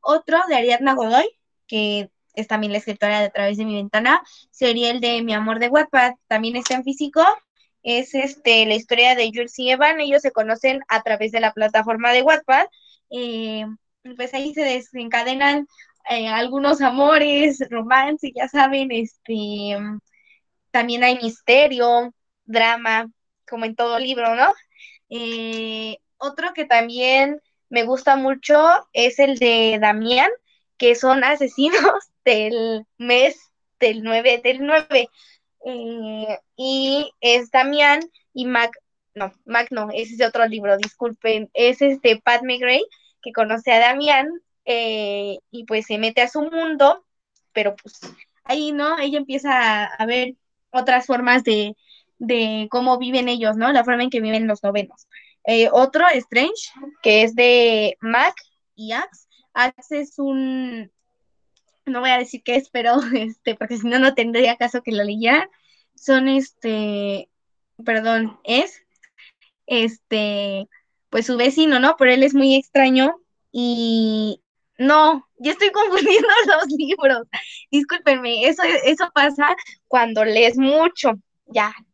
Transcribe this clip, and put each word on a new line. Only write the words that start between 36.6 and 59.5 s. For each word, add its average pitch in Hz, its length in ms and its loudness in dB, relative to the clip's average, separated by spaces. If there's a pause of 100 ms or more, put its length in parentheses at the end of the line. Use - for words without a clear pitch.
es 240 300 2
Damián 285 500 2 (340)
y 254 120 -8
Mac, 233 260 -2 (420)
no, 196 180 -8 (140)
Mac 233 240 -2
no, 214 200 -6
ese 220 220 -8
es 226 60 -16
de 240 80 2
otro 233 200 0
libro, 202 300 0
disculpen, 220 800 -6
es 247 260 2
este 269 400 2
Padme 247 380 0
Gray, 247 260 0 (380)
que 233 100 -16
conoce 226 400 -2
a 226 60 6
Damián, 277 500 2 (380)
eh, 208 720 -6 (120)
y - 140 -16
pues 220 220 -6
se 214 120 -6
mete 226 220 0
a 240 80 2
su 302 140 -4
mundo, 320 600 2 (480)
pero 202 240 -2
pues - 240 -20 (440)
ahí, 302 280 -4
¿no? 294 260 -2
Ella 285 200 -4
empieza 269 320 -6
a, 220 360 0
a - 200 -6
ver 254 280 -4 (360)
otras 247 360 0
formas 247 380 0
de, 208 300 -2 (440)
de 220 520 -4
cómo 247 280 0
viven 247 300 -2
ellos, 226 280 -2
¿no? 233 160 0
La 247 120 4
forma 240 180 0
en 254 80 -2
que 247 100 -4
viven 220 260 -2
los 214 160 -4
novenos. 202 460 -6 (360)
Eh, 226 280 4
otro, 269 400 4
Strange, 269 580 -2 (320)
que 214 200 4
es 226 120 0
de 233 680 4
Mac 240 340 0 (400)
y 214 180 -12
Axe. 320 340 -10 (260)